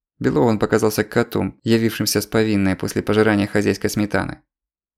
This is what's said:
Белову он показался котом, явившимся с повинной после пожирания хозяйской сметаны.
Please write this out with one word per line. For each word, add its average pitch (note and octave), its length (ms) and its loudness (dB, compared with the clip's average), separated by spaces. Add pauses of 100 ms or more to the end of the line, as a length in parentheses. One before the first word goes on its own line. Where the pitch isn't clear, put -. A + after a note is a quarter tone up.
(180)
Белову C3 300 0
он G#2+ 100 2
показался G#2+ 460 0
котом, G2+ 580 -4
явившимся A2+ 580 0
с - 60 -6
повинной G2+ 480 0
после - 280 -4
пожирания G#2+ 440 2
хозяйской G#2 440 -2
сметаны. G2+ 520 -4 (560)